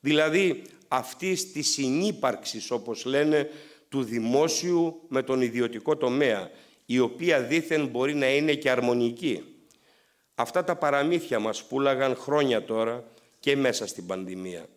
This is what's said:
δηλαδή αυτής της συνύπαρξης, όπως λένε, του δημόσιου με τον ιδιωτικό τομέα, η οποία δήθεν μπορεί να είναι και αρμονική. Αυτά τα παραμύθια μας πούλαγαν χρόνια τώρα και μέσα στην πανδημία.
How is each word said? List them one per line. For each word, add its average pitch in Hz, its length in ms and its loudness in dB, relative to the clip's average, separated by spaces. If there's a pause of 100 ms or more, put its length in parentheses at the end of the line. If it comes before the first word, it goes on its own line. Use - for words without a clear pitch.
δηλαδή 156 600 2 (260)
αυτής 180 640 -4
της 147 200 -2
συνύπαρξης, 135 960 -2
όπως 117 340 -6
λένε, 147 460 2 (380)
του 135 140 -2
δημόσιου 160 1040 0
με 131 140 0
τον 131 180 0
ιδιωτικό 120 560 0
τομέα, 123 540 0 (360)
η 123 120 0
οποία 131 420 2
δήθεν 156 460 0
μπορεί 135 280 -2
να 139 120 0
είναι 147 280 2
και 143 160 0
αρμονική. 120 760 0 (920)
Αυτά 165 280 -2
τα 180 120 0
παραμύθια 147 600 0
μας 107 260 -4
πούλαγαν 135 520 0
χρόνια 135 480 0
τώρα 113 400 -2 (360)
και 139 160 2
μέσα 123 300 0
στην 92 200 -10
πανδημία. 92 600 -8 (100)